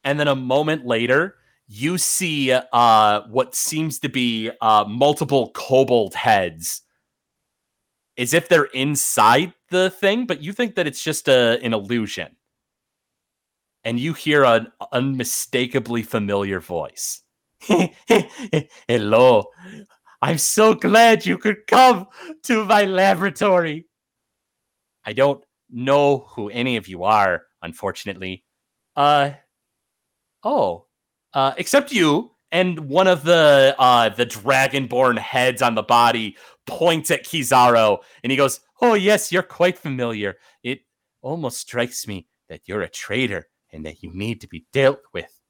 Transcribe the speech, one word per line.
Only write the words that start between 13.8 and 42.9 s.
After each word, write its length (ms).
And 160
you 140
hear 320
an 280
unmistakably 1120
familiar 580
voice. 640
<laughs> 1500
"Hello. 560
I'm 160
so 380
glad 500
you 140
could 280
come 420
to 240
my 180
laboratory." 1000
"I 100
don't 280
know 640
who 160
any 260
of 120
you 160
are, 400
unfortunately." 840
"Uh, 340
oh, 420
uh, 240
except 340
you." 420
And 360
one 180
of 160
the, 560
uh, 300
the 180
dragonborn 920
heads 440
on 140
the 80
body 520
points 400
at 140
Kizaru, 760
and 80
he 60
goes, 240
"Oh, 140
yes, 380
you're 100
quite 340
familiar. 600
It 180
almost 380
strikes 480
me 220
that 180
you're 160
a 60
traitor 600